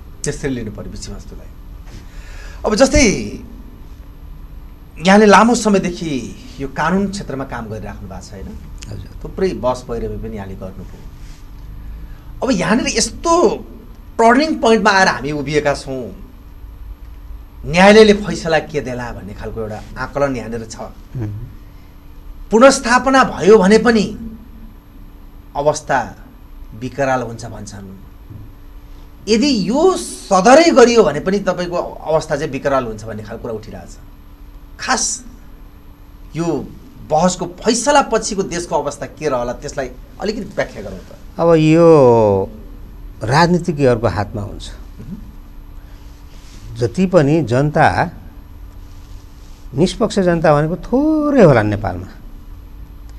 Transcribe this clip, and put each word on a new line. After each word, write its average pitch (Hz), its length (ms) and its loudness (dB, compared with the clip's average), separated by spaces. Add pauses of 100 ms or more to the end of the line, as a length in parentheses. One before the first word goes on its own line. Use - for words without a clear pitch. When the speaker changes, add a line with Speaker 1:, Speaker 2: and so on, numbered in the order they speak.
(240)
Speaker 1:
त्यसरी 139 320 -4
लिनु 110 160 -8
पर्यो 92 200 -12
विषयवस्तुलाई। - 580 -14 (1120)
अब 233 120 0
जस्तै 269 280 4 (2000)
यहाँले 202 220 6
लामो 208 300 8
समयदेखि 190 560 0 (480)
यो 135 120 -6
कानुन 190 400 0
क्षेत्रमा 135 320 -8
काम 120 240 -10
गरिराख्नु 104 400 -12
भएको 92 160 -14
छ, - 80 -18
होइन? 95 160 -14 (400)
Speaker 2:
हजुर। - 320 -14
Speaker 1:
थुप्रै - 300 -4 (100)
बहस 123 240 -2
पैरवी 113 400 -8
पनि 110 140 -10
यहाँले 95 180 -12
गर्नुभयो। 92 480 -14 (1400)
अब 247 120 -2
यहाँनिर 214 360 0
यस्तो 254 480 0 (800)
टर्निङ 254 480 4
पोइन्टमा 220 280 4
आएर 190 160 6
हामी 143 240 -2
उभिएका 147 440 0
छौँ, 131 280 -10 (1600)
न्यायालयले 202 480 8 (100)
फैसला 165 360 0 (120)
के 151 80 -2
देला 120 320 -8
भन्ने 101 240 -12
खालको 110 260 -10
एउटा 107 180 -8 (180)
आकलन 135 380 -4
यहाँनिर 113 300 -8
छ। 110 220 -14 (280)
Speaker 2:
मह्म। 110 140 -6 (1200)
Speaker 1:
पुनर्स्थापना 254 720 4
भयो 185 340 6
भने 196 220 6
पनि 220 260 2 (1500)
अवस्था 143 440 0 (840)
विकराल 131 400 -2
हुन्छ 117 240 -10
भन्छन्। 101 420 -14 (1400)
यदि 233 260 4 (200)
यो 269 120 2 (140)
सदरै 247 760 6
गरियो 240 320 8
भने 147 180 2
पनि 190 180 0
तपाईँको 180 380 -4
अवस्था - 580 -2
चाहिँ 143 160 -4
विकराल 135 340 0
हुन्छ 110 200 -10
भन्ने 107 180 -10
खालको 113 180 -12
कुरा 120 120 -8
उठिरहेछ। 104 400 -14 (800)
खास - 480 -4 (1120)
यो 165 120 -2 (600)
बहसको 175 380 2 (160)
फैसला 269 400 2 (100)
पछिको 214 320 -2
देशको 170 320 -6
अवस्था 139 300 -4
के 151 240 -6
रहला, 123 240 -2
त्यसलाई 139 360 -8 (300)
अलिकति 214 320 -6
व्याख्या - 300 -6
गरौँ 190 180 -12
त। - 160 -20 (240)
Speaker 2:
अब 170 160 4
यो 160 320 6 (1400)
राजनीतिज्ञहरूको 143 840 2
हातमा 101 340 -4
हुन्छ। 92 240 -12 (340)
Speaker 1:
मह्म। 127 160 -12 (1600)
Speaker 2:
जति 175 300 0
पनि 165 380 4
जनता, 143 440 2 (1800)
निष्पक्ष 190 480 0
जनता 170 320 4
भनेको 156 240 2
थोरै 294 680 2
होला 127 200 8
नेपालमा। 95 560 -4 (1000)